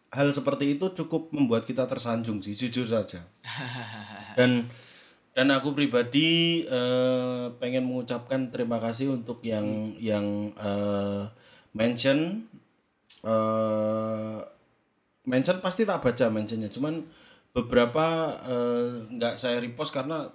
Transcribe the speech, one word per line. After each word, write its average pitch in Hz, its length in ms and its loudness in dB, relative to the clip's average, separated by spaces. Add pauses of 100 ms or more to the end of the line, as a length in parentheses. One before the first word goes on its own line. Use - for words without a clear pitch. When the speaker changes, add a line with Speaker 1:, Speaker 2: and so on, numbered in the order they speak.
Speaker 1:
hal 139 200 4
seperti 139 440 0
itu 160 200 0
cukup 160 380 -4
membuat 117 320 4
kita 131 200 -2
tersanjung 117 560 -2
sih, 98 140 -8
jujur 123 320 -2
saja. 101 420 -2 (160)
Speaker 2:
<laughs> 110 960 -8
Speaker 1:
Dan, 123 320 4 (640)
dan 135 160 4
aku 135 200 2
pribadi, 147 920 4
eh, 127 840 0 (120)
pengen 127 260 -2
mengucapkan 127 640 -2
terima 120 320 0
kasih 117 320 0
untuk 120 300 -4
yang, 107 260 0 (240)
Speaker 2:
Hmm. - 80 -12
Speaker 1:
yang, 104 260 2 (300)
eh, 101 720 -2 (440)
mention, 135 760 2 (760)
eh, 110 1160 0 (840)
mention 135 360 2
pasti 185 240 0
tak 196 180 0
baca 120 280 2
mentionnya, 110 400 -2
cuman 156 340 -4 (460)
beberapa, 120 560 2 (380)
eh, 120 440 0 (220)
nggak 120 260 -2
saya 120 240 0
repost 120 320 -4
karena 143 440 -4